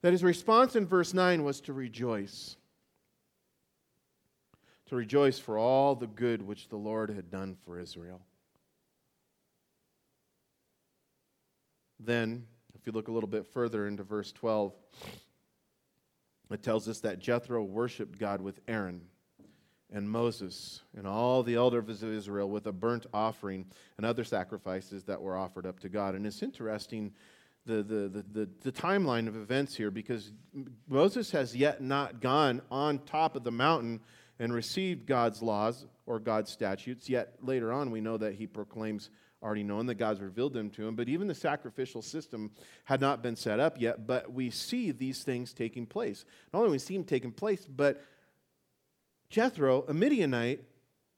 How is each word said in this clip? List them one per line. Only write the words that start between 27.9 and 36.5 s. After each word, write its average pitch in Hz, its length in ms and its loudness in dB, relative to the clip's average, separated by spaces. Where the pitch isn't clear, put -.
the, 101 240 -8
the, 104 180 -4
the 131 100 -4
timeline 151 560 2
of 107 80 -6
events 127 380 0
here, 107 160 -2
because 104 420 -6
Moses 190 440 4
has 127 240 0
yet 139 260 4
not 135 400 -2
gone 131 480 4
on 143 300 0
top 156 360 0
of 131 80 -6
the 120 80 -2
mountain 117 500 2
and 117 160 0
received 170 540 -4
God's 117 340 2
laws 113 460 0
or 117 140 -4
God's 107 320 -2